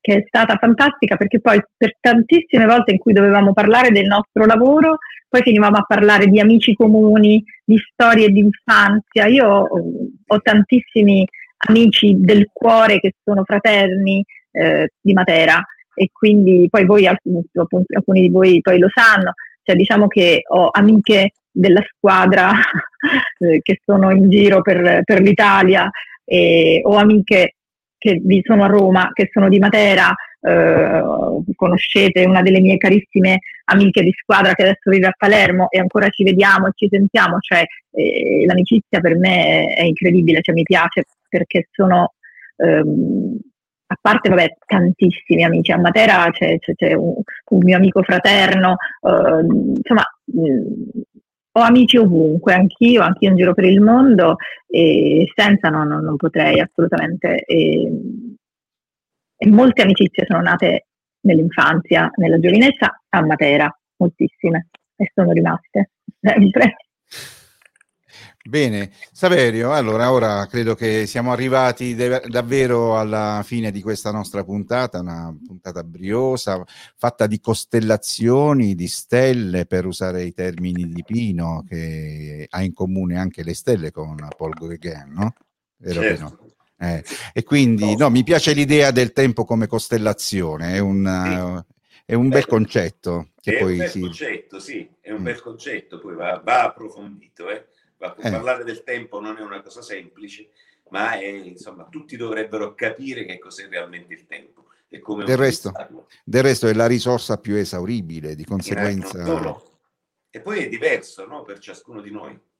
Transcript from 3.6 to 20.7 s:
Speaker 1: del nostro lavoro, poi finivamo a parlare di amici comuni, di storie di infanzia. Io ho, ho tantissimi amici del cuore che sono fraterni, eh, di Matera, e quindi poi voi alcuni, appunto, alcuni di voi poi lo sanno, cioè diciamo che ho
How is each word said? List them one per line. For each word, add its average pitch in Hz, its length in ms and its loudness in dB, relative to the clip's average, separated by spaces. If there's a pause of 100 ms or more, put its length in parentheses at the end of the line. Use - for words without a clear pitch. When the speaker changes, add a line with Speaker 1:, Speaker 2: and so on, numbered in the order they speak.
Speaker 1:
del 202 160 2
nostro 208 400 0
lavoro, 294 520 2 (300)
poi 247 140 0
finivamo 208 340 2
a 202 60 0
parlare 208 460 2
di 208 120 6
amici 220 340 4
comuni, 214 680 4 (220)
di 220 140 4 (140)
storie 226 380 4
di 196 100 4
infanzia. 208 840 0
Io 247 200 4
ho, 196 360 0 (440)
ho 214 140 0
tantissimi 208 840 2 (420)
amici 220 500 4
del 202 320 4
cuore 220 500 2
che 190 220 -2
sono 202 220 -2
fraterni, 196 800 0 (280)
eh, 156 460 -2
di 196 140 2
Matera, 170 500 2 (320)
e 190 160 -2
quindi 190 600 4
poi 202 160 2
voi 202 200 4
alcuni, 180 360 -2 (100)
appunto, 185 420 -4
alcuni 190 280 0
di 180 80 4
voi 185 320 4
poi 180 160 2
lo 175 100 4
sanno, 202 460 2 (280)
cioè 190 140 0
diciamo 208 300 2
che 175 420 2
ho 180 240 2